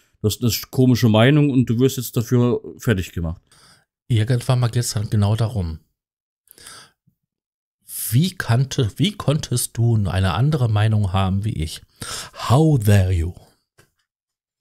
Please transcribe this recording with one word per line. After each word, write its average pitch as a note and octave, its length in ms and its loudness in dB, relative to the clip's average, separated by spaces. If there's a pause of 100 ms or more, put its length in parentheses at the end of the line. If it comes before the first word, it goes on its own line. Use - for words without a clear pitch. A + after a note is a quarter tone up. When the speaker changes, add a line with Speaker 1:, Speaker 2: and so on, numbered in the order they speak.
(200)
Speaker 1:
du G#2+ 80 -2
hast - 140 -4
eine A#2+ 80 0
sch-, - 200 -6
komische B2+ 380 4
Meinung C#3 420 4
und B2 160 2
du A#2 120 0
wirst C3 180 2
jetzt - 200 -10
dafür A#2+ 440 2 (180)
fertig F#2 340 -2
gemacht. E2 280 -6 (680)
Speaker 2:
Irgendwann A#2+ 520 0
mal A#2+ 100 0
geht's A#2+ 240 -4
dann G#2 160 -4
genau G#2 260 2
darum. F#2 420 -4 (2250)
Wie D#3+ 240 0
kannte, C3 640 -2
wie F#3+ 160 -2
konntest - 640 -4
du A#2 180 0 (140)
eine F#2+ 260 0
andere B2+ 340 0
Meinung G#2 440 0
haben G2 320 -2
wie A2 80 -4 (100)
ich? - 200 -8 (640)
How D3 340 4
dare G2+ 300 4
you? F2 220 -2 (1300)